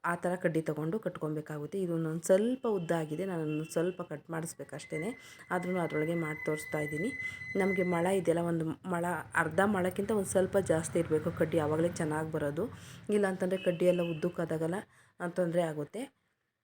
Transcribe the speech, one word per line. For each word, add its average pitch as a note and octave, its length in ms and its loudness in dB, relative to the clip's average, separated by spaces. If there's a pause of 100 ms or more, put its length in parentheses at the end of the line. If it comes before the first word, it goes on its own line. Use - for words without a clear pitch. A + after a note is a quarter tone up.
ಆ E3+ 100 2
ಥರ F3 200 0
ಕಡ್ಡಿ E3 260 2
ತೊಗೊಂಡು D#3+ 380 -2
ಕಟ್ಕೊಬೇಕಾಗುತ್ತೆ. D3+ 800 -6
ಇದು E3+ 140 0
ಒಂದು E3 300 -2
ಸ್ವಲ್ಪ A3+ 420 4
ಉದ್ದ F#3 240 0
ಆಗಿದೆ, D#3+ 340 -2
ನಾನು F3 180 -2
ಒಂದು D3+ 280 -2
ಸ್ವಲ್ಪ F3+ 300 -2
ಕಟ್ D3+ 280 -10
ಮಾಡಿಸ್ಬೇಕು D#3+ 460 -8
ಅಷ್ಟೇ, D#3+ 420 -6 (340)
ಆದ್ರೂ F3+ 280 0
ಅದರೊಳಗೆ D#3 360 0
ಮಾಡಿ D#3 300 -4
ತೋರಿಸ್ತಾ D3+ 340 -2
ಇದ್ದೀನಿ. D3+ 320 -2 (460)
ನಮಗೆ F#3+ 260 2
ಮೊಳ F3 220 2
ಇದೆಯಲ್ಲ, F3 360 4
ಒಂದು E3+ 240 0 (200)
ಮೊಳ, F3 200 0 (300)
ಅರ್ಧ D#3+ 300 4
ಮೊಳಕ್ಕಿಂತ G3 460 0
ಒಂದು G#3 140 2
ಸ್ವಲ್ಪ F#3+ 320 2
ಜಾಸ್ತಿ E3+ 420 2
ಇರಬೇಕು D#3+ 320 2
ಕಡ್ಡಿ, E3 280 2
ಆವಾಗಲೇ D#3 300 2
ಚೆನ್ನಾಗಿ D#3+ 420 -2
ಬರೋದು. D3+ 340 0 (440)
ಇಲ್ಲಾಂತಂದರೆ F#3+ 480 2
ಕಡ್ಡಿ F3+ 280 2
ಎಲ್ಲ F3 160 6
ಉದ್ದಕ್ಕಾದಾಗಲ್ಲ, E3 760 -2 (440)
ಆ, F3 80 -4
ತೊಂದರೆ F3 340 2
ಆಗುತ್ತೆ. D#3 420 -4 (600)